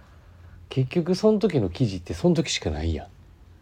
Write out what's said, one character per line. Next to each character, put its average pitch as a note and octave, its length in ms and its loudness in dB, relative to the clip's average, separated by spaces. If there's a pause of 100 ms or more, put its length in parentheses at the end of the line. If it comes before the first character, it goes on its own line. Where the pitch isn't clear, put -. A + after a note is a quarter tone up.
(680)
結 C3 220 -2
局 F3 260 0
そ G#3+ 160 4
の G#3+ 80 2
時 F3+ 220 2
の F#2 80 0
生 A#2 160 0
地 F#2+ 120 -2
っ F2 40 -12
て - 120 -10
そ A#2+ 140 0
の F3 80 6
時 - 160 0
し - 80 -4
か - 120 -4
な D2 120 -4
い E2 100 0
や D2 120 -6
ん。 - 20 -18 (540)